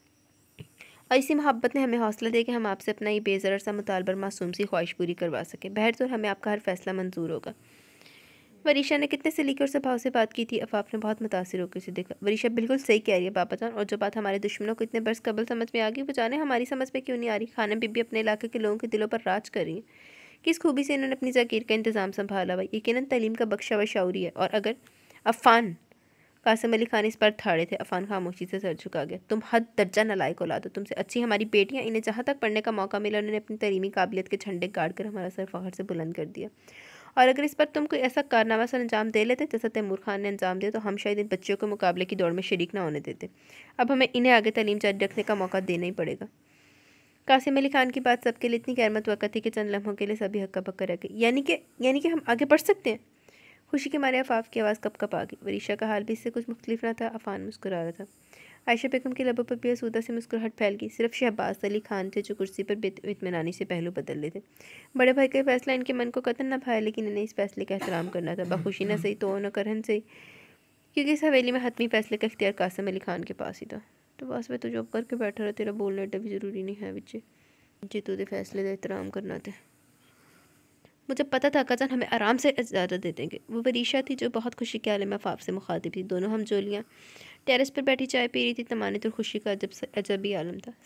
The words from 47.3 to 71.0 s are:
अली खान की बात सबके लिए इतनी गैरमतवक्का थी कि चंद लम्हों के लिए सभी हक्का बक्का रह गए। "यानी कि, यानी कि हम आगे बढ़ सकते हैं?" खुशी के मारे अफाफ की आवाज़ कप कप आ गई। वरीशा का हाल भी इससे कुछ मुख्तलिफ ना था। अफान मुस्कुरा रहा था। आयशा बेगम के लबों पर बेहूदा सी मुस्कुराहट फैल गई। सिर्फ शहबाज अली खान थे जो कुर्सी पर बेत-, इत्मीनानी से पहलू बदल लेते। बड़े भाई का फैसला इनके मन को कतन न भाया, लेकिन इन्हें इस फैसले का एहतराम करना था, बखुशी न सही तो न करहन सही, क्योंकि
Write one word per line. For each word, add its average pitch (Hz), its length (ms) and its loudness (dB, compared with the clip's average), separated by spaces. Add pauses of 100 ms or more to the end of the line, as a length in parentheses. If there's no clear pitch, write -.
अली 277 120 4
खान 262 200 4
की 254 100 -4
बात 247 240 2
सबके 240 240 0
लिए 233 120 0
इतनी 247 160 -4
गैरमतवक्का 214 520 2
थी 214 120 -4
कि 220 100 -2
चंद 214 200 -2
लम्हों 202 260 -2
के 208 100 -2
लिए 208 100 -2
सभी 208 240 -2
हक्का 190 220 -4
बक्का 185 240 -6
रह 175 100 -2
गए। - 160 -10
"यानी 233 300 2
कि, 294 160 2 (240)
यानी 254 180 4
कि 311 80 2
हम 330 200 2
आगे 233 180 4
बढ़ 302 140 8
सकते 392 300 2
हैं?" 220 100 -2 (720)
खुशी 277 180 0
के 302 80 -2
मारे 262 200 2
अफाफ 247 320 0
की 226 100 -2
आवाज़ 214 200 2
कप 214 160 -4
कप 208 200 -2
आ 165 80 0
गई। - 200 -10
वरीशा 202 320 -2
का 220 120 -2
हाल 208 160 0
भी 226 100 -4
इससे 220 160 -6
कुछ 233 200 -6
मुख्तलिफ 226 340 -4
ना 226 100 -2
था। 226 140 -4
अफान 220 340 -8
मुस्कुरा 190 400 -6
रहा 170 100 -4
था। 190 140 -14 (640)
आयशा 240 200 4
बेगम 254 240 0
के 254 120 -2
लबों 240 200 2
पर 240 120 -4
बेहूदा 233 460 -2
सी 233 120 -6
मुस्कुराहट 226 400 -4
फैल 202 220 0
गई। 220 140 -8
सिर्फ 233 240 0
शहबाज 220 500 0
अली 208 160 -2
खान 196 300 -4
थे 202 120 -2
जो 208 140 -8
कुर्सी 190 280 -4
पर 214 120 -2
बेत-, 202 300 -6
इत्मीनानी 180 460 -2
से 180 140 -6
पहलू 175 260 -2
बदल - 260 -6
लेते। 156 240 -6 (560)
बड़े 254 160 8
भाई 269 140 6
का 269 160 2
फैसला 254 300 2
इनके 254 200 0
मन 240 160 0
को 247 120 -2
कतन 262 320 0
न 269 40 0
भाया, 240 220 0
लेकिन 214 280 -2
इन्हें 208 160 -2
इस 214 100 -6
फैसले 196 320 -2
का 196 100 -2
एहतराम 185 340 -2
करना 175 260 -4
था, 185 80 -4
बखुशी 180 420 -2
न 208 120 2
सही 202 180 -2
तो 196 240 -2
न 202 100 -4
करहन 214 320 -2
सही, 220 180 0 (920)
क्योंकि 285 180 2